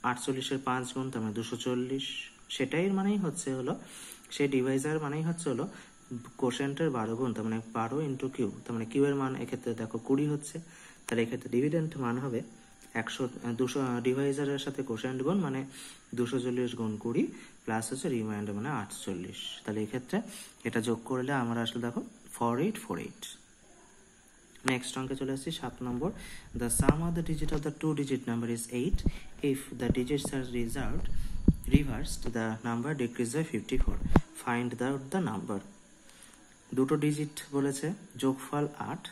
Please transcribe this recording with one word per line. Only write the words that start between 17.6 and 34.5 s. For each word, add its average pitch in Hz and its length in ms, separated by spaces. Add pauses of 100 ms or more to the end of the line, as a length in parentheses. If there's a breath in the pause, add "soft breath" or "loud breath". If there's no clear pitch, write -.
plus 110 260
হচ্ছে 135 160 (100)
reminder 104 420
মানে 123 100 (120)
আটচল্লিশ। - 580 (240)
তাহলে 107 220
এক্ষেত্রে 123 320 (500 loud breath)
এটা 117 200
যোগ 113 120 (100)
করলে 127 220 (120)
আমার 117 200
আসলে 117 240
দেখো 160 140 (340)
ফোর 117 200 (100)
এইট 220 180
ফোর 87 220
এইট। - 160 (1500)
নেক্সট 123 280
অঙ্কে 131 200
চলে 135 160
আসছি 135 140 (120)
সাত 123 140 (120)
নম্বর, 123 220 (520 loud breath)
the 120 80 (100)
sum 156 280
of 170 100
the 170 120
digit 151 260
of 147 120
the 143 140
two 156 180
digit 135 300
number 117 280
is 117 60 (180)
eight, 147 160 (540 loud breath)
if 135 80 (200)
the 123 80 (100)
digits 135 380
are 127 100 (140)
reserved, 117 460 (680 loud breath)
reversed, 139 500 (140)
the 113 100 (200)
number 120 240 (100)
decrease 117 340
by 160 80 (100)
fifty-four, - 440 (460 loud breath)
find 120 260 (180)